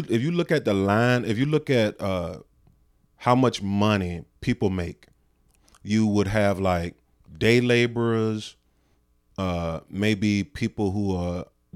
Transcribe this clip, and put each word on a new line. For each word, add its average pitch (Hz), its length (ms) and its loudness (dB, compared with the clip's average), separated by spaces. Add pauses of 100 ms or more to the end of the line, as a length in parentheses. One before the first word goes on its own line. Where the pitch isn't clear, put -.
if 117 140 0
you 165 100 -2
look 170 180 -2
at 143 140 0
the 104 100 2
line, 110 500 2
if 110 140 -2
you 135 80 0
look 151 240 -2
at, 113 300 0
uh, 87 380 -4 (800)
how 123 160 2
much 127 280 2
money 101 640 0 (160)
people 117 300 0
make, 87 360 -6 (760)
you 110 240 2
would 101 200 2
have, 101 320 0
like, 90 360 -2 (440)
day 117 220 4
laborers, 117 960 0 (840)
uh, 87 500 -4
maybe 104 540 0
people 104 480 -4
who 98 240 -2
are 87 300 -4 (320)